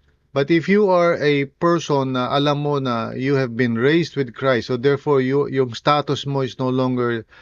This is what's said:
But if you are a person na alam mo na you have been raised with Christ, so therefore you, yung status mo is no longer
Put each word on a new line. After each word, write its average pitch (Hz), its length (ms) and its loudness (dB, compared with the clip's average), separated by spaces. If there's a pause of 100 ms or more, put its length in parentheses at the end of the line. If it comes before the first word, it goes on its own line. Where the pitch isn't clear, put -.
(360)
But 139 160 0
if 165 160 2
you 202 240 4
are 175 240 2
a 143 320 0
person 147 640 0
na 127 160 -2
alam 143 320 0
mo 147 160 -2
na 117 400 -4
you 135 240 0
have 117 160 -4
been 117 160 2
raised 139 480 0
with 120 160 -6
Christ, 127 320 0
so 127 80 0
therefore 135 480 2
you, 139 240 0
yung 131 240 -2
status 143 560 -2
mo 139 160 -2
is - 160 -10
no 127 80 -2
longer 123 560 -2 (180)